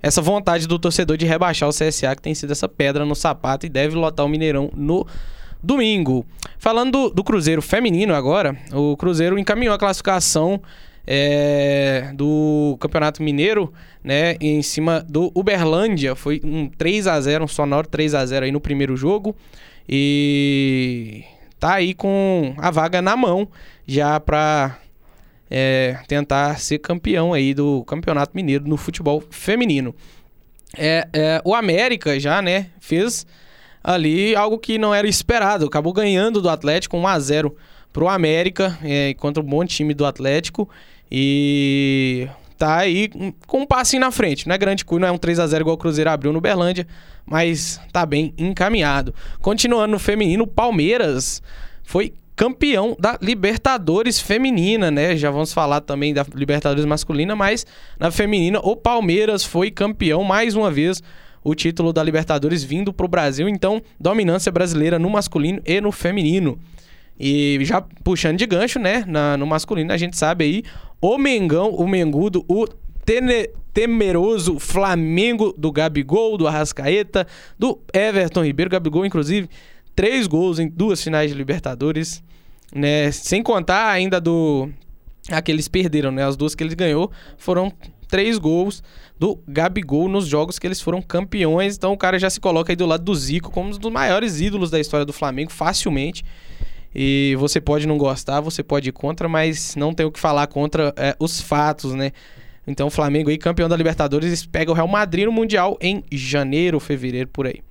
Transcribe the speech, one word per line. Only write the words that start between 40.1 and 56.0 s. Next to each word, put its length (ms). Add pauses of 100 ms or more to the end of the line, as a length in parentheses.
E 1160 (280)
tá 200
aí 320 (360)
com 180
um 20
passinho 340
na 120
frente. 360
Não 80
é 20
grande 280
coisa, 160
não 80
é 20
um 60
três 240
a 60
zero 160
igual 120
o 20
Cruzeiro 320
abriu 220
no 60
Uberlândia, 500 (380)
mas 560 (100)
tá 140
bem 320
encaminhado. 760 (280)
Continuando 500
no 80
feminino, 460
o 20
Palmeiras 960 (400)
foi 300 (200)
campeão 640
da 240
Libertadores 1000
feminina, 680
né? 280
Já 120
vamos 220
falar 300
também 320